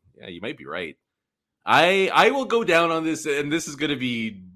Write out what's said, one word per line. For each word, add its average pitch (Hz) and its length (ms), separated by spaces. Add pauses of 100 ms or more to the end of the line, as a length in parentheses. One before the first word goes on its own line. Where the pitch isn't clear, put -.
(160)
yeah, - 120
you 85 120
might 127 160
be 65 100
right. 80 300 (720)
I, 175 480
I 190 160
will 269 140
go 233 180
down 170 300
on 160 120
this, 156 220
and 147 240
this 160 160
is 151 80
gonna 143 220
be 113 480 (120)